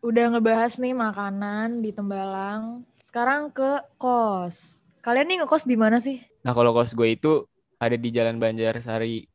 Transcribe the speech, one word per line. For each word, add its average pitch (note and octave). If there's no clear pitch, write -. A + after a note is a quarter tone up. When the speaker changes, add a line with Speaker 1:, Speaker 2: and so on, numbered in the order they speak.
Speaker 1:
udah A#3
ngebahas A3+
nih B3+
makanan G#3
di G#3+
Tembalang, G3+
sekarang C4+
ke C4+
kos. G#3+
Kalian B3
nih F4+
ngekos D4+
di B3
mana A3+
sih? C4
Speaker 2:
Nah, B2
kalau A#2+
kos A#2+
gue A2+
itu D3
ada A#2+
di A#2
Jalan A2+
Banjarsari. A2+